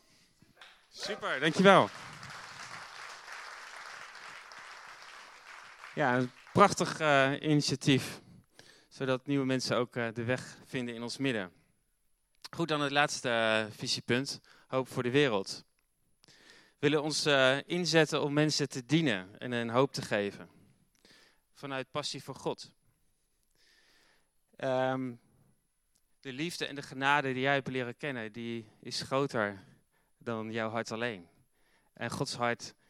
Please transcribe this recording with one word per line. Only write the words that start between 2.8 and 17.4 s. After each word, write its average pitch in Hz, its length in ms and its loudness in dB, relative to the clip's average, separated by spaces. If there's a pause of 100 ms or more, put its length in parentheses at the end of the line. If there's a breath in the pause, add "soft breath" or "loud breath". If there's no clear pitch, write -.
Ja, 131 200 4
een 127 160 0 (220)
prachtig, - 460 4
eh, 139 400 6
initiatief, 143 800 2 (680 loud breath)
zodat 131 360 -2
nieuwe 139 200 2
mensen 131 320 0
ook, 120 180 -2
eh, 117 180 -2
de 117 100 -6
weg 123 420 -4
vinden 120 300 -6
in 117 80 -10
ons 120 140 -8
midden. 113 340 -2 (1000)
Goed, 160 180 -4
dan 151 140 0
het 139 100 0
laatste, 143 380 2
eh, 110 480 2
visiepunt, - 640 -2 (260 soft breath)
hoop 131 200 -2
voor 127 160 -4
de 123 80 -2
wereld. 123 520 2 (580)
We - 100 -20 (480 loud breath)
willen 147 240 2
ons, 151 220 -2
eh, 135 400 6